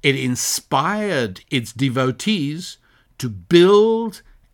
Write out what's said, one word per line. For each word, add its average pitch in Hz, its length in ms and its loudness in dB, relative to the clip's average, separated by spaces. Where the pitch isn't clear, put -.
it 139 140 2
inspired 135 1300 -4
its 123 220 -4
devotees 139 1040 -4
to 131 100 -6
build 202 920 4